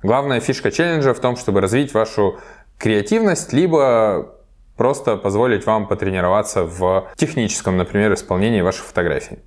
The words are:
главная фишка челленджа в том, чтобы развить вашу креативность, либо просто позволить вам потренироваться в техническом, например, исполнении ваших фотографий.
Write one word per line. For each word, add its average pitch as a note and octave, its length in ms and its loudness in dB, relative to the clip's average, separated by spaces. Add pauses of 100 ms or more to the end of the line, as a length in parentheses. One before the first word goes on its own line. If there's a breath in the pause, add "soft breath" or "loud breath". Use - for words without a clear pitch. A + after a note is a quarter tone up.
главная B2+ 380 0
фишка A#2 300 -2
челленджа D#3+ 420 2
в - 80 -2
том, B2 160 0
чтобы G2 240 0
развить B2 320 0
вашу G#2+ 460 0 (400 loud breath)
креативность, F3 720 0
либо B2+ 800 2 (440)
просто A#2+ 400 0
позволить G#2 480 0
вам G#2+ 220 0
потренироваться F#2+ 760 0
в F#2 520 -2
техническом, A2+ 600 -2
например, G2+ 380 0
исполнении G2 480 0
ваших F#2+ 240 -2
фотографий. - 600 -4